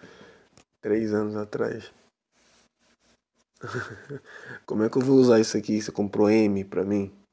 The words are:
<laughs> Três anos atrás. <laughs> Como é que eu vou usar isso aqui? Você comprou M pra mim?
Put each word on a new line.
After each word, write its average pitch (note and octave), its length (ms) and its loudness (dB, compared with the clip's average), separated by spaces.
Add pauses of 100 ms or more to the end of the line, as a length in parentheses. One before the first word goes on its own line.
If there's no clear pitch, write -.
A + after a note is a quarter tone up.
<laughs> - 800 -20
Três G#2+ 320 -2
anos G#2+ 220 -2
atrás. A2 580 -8 (1700)
<laughs> - 1040 -14
Como G#2+ 180 -2
é A2+ 60 0
que - 80 -2
eu B2+ 60 0
vou C3+ 140 6
usar B2 220 8
isso A2 160 0
aqui? G#2+ 240 -2
Você - 120 -8
comprou G#2 400 0
M G2+ 340 2
pra F#2 180 -6
mim? G2 300 -4 (200)